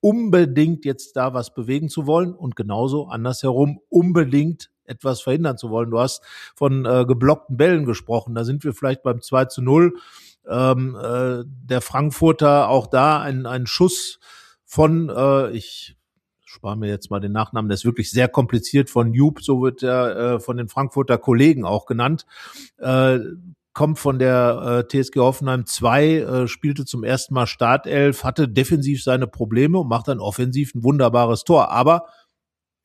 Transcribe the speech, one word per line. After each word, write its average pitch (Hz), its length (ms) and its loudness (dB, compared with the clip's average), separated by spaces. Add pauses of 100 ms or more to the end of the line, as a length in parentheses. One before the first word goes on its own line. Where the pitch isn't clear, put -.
unbedingt 175 840 2
jetzt - 320 -8
da 131 180 -2
was 123 200 -8
bewegen 131 340 -6
zu 143 200 -8
wollen 175 260 0
und 139 240 -10
genauso 120 500 -4
andersherum 127 800 -2
unbedingt 165 840 2 (120)
etwas 127 380 -6
verhindern 143 360 -2
zu 120 120 -12
wollen. 113 220 -4
Du 113 80 0
hast 127 220 -2 (340)
von, 135 300 0
äh, 123 220 2
geblockten 131 500 0
Bällen 156 280 4
gesprochen. 113 500 -4
Da 117 80 -4
sind 135 200 -4
wir 143 100 -4
vielleicht 131 300 -4
beim 120 180 -2
zwei 131 240 2
zu 127 160 -8
null. 160 320 4 (560)
Ähm, 127 520 0
äh, 123 440 -4
der 127 360 -4
Frankfurter, 147 880 2
auch 123 180 2
da 151 340 2
ein, 135 240 -6
ein 123 220 -6
Schuss - 520 -2 (460)
von, 156 440 0
äh, 135 420 0
ich - 440 -14 (480)
spare - 340 -12
mir 107 100 -6
jetzt 101 240 -8
mal 101 80 -4
den 101 140 -4
Nachnamen, 110 340 -4
der 101 60 -2
ist 95 100 -4
wirklich 117 280 -2
sehr 123 180 2
kompliziert, 131 600 0
von 117 240 0
Jupp, 143 280 2
so 131 200 -2
wird 131 220 -2
er, 123 520 -2
äh, 117 40 -4
von 120 160 -8
den 120 140 -8
Frankfurter 135 480 0
Kollegen 131 480 4
auch 101 200 -2
genannt, 123 400 -2 (520)
äh, 131 420 2 (540)
kommt 151 260 0
von 135 200 0
der, 123 640 2
äh, - 20 -14
T 139 120 -2
S 131 120 -4
G - 80 -2
Hoffenheim 131 460 0
zwei, 143 540 2
äh, 127 280 -2
spielte 143 380 -4
zum 123 180 -8
ersten 127 300 -4
Mal 127 120 0
Startelf, 139 800 0
hatte 131 240 0
defensiv 135 560 0
seine 127 240 0
Probleme 123 520 0
und 147 100 -4
macht 117 180 -2
dann 135 120 -4
offensiv 127 560 -4
ein 117 80 -6
wunderbares 120 600 2
Tor. 160 280 4
Aber 151 340 2 (800)